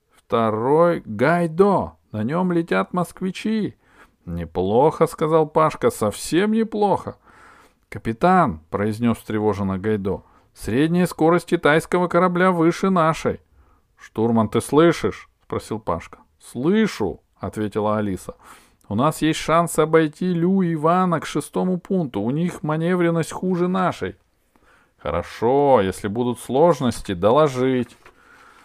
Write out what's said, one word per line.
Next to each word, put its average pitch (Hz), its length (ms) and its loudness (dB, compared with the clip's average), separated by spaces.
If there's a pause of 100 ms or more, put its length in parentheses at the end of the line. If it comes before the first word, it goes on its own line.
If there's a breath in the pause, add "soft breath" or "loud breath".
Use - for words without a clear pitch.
(160)
второй 123 920 0
Гайдо. 160 880 2 (180)
На 107 120 -4
нем 175 280 -2
летят 180 420 -2
москвичи. 185 800 -4 (500 soft breath)
«Неплохо», 95 800 0
сказал 160 400 0
Пашка, — 151 460 2
«совсем 165 640 -2
неплохо». 208 640 -2 (720 loud breath)
«Капитан», 120 800 0
произнес 110 480 -2
встревоженно 104 600 -2
Гайдо, — 98 460 -4 (300 soft breath)
«средняя 160 520 0
скорость 165 400 2
китайского 165 600 2
корабля 180 440 2
выше 175 380 2
нашей». 160 520 0 (560)
«Штурман, 113 520 0
ты 117 120 0
слышишь?» 151 680 0 (140)
спросил 113 360 -8
Пашка. - 400 -8 (200)
«Слышу», 156 800 -4 (240)
ответила 107 520 -2
Алиса. 101 380 -4 (520 loud breath)
«У 101 80 -6
нас 147 260 0
есть 156 180 0
шанс 165 400 0
обойти 160 540 0
Лю 180 280 2
Ивана 165 580 0
к - 60 -8
шестому 185 540 -4
пункту. 165 420 -2
У 110 80 -2
них 160 340 -4
маневренность 170 680 0
хуже 180 360 -2
нашей». 180 480 -2 (800 soft breath)
«Хорошо, 123 840 2
если 95 260 -2
будут 120 320 -4
сложности, 131 720 0
доложить». 127 840 2 (680 soft breath)